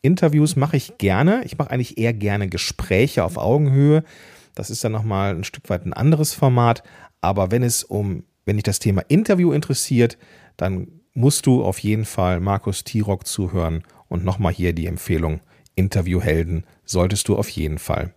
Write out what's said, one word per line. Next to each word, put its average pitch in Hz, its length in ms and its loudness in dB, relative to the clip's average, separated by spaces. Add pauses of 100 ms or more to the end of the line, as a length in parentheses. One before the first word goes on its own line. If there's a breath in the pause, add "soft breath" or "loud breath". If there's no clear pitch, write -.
Interviews 151 540 4
mache 143 220 0
ich - 200 -6
gerne. 143 480 2
Ich - 120 -12
mache 143 140 -4
eigentlich 127 260 -4
eher 113 160 0
gerne 101 360 -2
Gespräche 98 760 0
auf 82 140 -4
Augenhöhe. 143 680 4 (500 loud breath)
Das - 160 -10
ist 110 140 -8
dann 110 80 0
nochmal 101 440 -2
ein 82 80 -6
Stück - 260 -14
weit 90 160 -4
ein 90 80 -6
anderes 151 400 2
Format. 120 500 2 (380 loud breath)
Aber 95 300 0
wenn 120 120 2
es 120 200 -2
um, 101 400 -4 (220)
wenn 104 120 0
dich 101 60 -4
das 101 160 -2
Thema 98 280 0
Interview 180 460 4
interessiert, 123 640 0 (400 soft breath)
dann 92 300 -4 (260)
musst 135 320 2
du 127 180 4
auf 95 160 -2
jeden 107 260 -2
Fall 90 360 0
Markus 98 420 -2
Tirock 101 420 -2
zuhören 82 580 -4 (300 soft breath)
und 85 100 -4
nochmal 92 300 0
hier 87 200 0
die 82 120 -4
Empfehlung: 80 540 -2 (340 soft breath)
Interviewhelden 85 920 0 (200 soft breath)
solltest 92 420 0
du 101 80 2
auf - 140 -2
jeden 78 300 -4
Fall - 380 -4